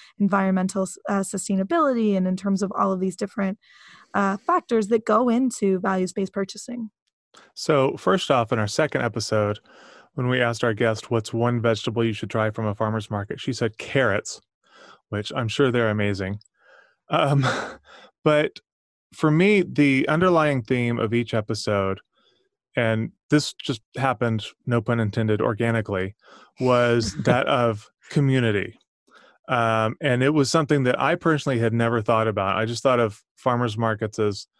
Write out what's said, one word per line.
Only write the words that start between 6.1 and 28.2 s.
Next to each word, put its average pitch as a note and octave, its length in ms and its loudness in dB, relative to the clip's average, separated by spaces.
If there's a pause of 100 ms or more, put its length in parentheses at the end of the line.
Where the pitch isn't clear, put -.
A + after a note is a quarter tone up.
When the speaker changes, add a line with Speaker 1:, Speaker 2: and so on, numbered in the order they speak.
Speaker 1:
purchasing? G#3+ 580 -8 (640)
Speaker 2:
So C#3 420 2
first F#3 340 0
off, A#2+ 220 2
in A#2 60 2
our G#2+ 100 0
second C#3+ 340 0
episode, G#2+ 560 -2 (560)
when B2 140 -2
we B2+ 120 0
asked A#2 220 0
our A#2 120 2
guest, A2+ 360 0
"What's A2+ 220 -2
one A#2+ 280 0
vegetable A#2 440 0
you A2+ 80 0
should G#2 180 -8
try A2 200 0
from A2 160 -6
a G#2 80 -2
farmer's A2 360 -4
market?" G2+ 300 -6
she - 120 -6
said, A2+ 260 -4
"Carrots." - 640 -2 (680)
which G#2 260 -6
I'm A#2+ 140 -2
sure C3 220 2
they're A#2 180 2
amazing. G2+ 500 -2 (680)
Um, C#3+ 380 2 (380)
<laughs> - 400 -20
but D3+ 360 2 (540)
for D#3 160 2
me, F#3 320 4
the C#3 460 2
underlying D#3 540 2
theme A#2+ 360 0
of A2 160 -2
each A#2 200 -2
episode, G2+ 680 -2 (760)
and A2+ 360 0 (180)
this D3 240 2
just - 280 -8 (140)
happened, A#2+ 500 -2 (200)
no A#2+ 140 0
pun A#2 200 0
intended, G#2+ 400 -2
organically, G#2+ 760 -2 (460)
was A#2+ 540 2
Speaker 3:
<laughs> - 100 -8
Speaker 2:
that B2 220 2
of A#2 440 0 (200)
community. A#2+ 680 0 (680)